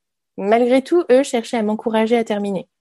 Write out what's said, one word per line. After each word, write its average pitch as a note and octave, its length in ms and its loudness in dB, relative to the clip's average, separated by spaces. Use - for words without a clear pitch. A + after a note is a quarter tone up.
malgré A#3+ 460 2
tout, E4+ 280 0
eux, C4 140 4
cherchaient A#3+ 320 -4
à A3 80 -2
m'encourager A3 520 0
à A3+ 60 2
terminer. G3+ 460 -6